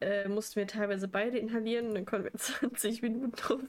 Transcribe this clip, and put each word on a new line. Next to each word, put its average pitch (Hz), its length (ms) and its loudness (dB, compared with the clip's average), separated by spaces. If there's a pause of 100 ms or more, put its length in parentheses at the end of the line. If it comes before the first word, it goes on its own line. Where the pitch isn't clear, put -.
äh, 196 280 2
mussten 208 280 0
wir 202 100 2
teilweise 202 420 0
beide 220 300 2
inhalieren 226 500 0
und 214 60 0
dann 190 120 -2
konnten 196 200 0
wir - 80 -6
<laughs> 214 40 -6
zwanzig 233 640 0
Minuten 240 300 0 (200)
auf 269 160 0